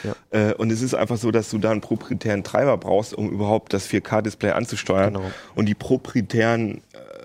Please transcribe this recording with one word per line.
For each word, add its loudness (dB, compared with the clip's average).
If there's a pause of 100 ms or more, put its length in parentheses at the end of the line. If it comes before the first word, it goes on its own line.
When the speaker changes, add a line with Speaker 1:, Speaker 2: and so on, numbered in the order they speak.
Speaker 1:
Ja. -6 (340)
Speaker 2:
Äh, 0
und 0
es -2
ist 0
einfach 0
so, 0
dass 2
du -2
da 2
einen 0
proprietären -2
Treiber 2
brauchst, 0
um -2
überhaupt 0
das 0
vier 0
K 0
Display -2
anzusteuern. 0
Speaker 1:
Genau. -4 (280)
Speaker 2:
Und 2
die 2
proprietären, 0 (420)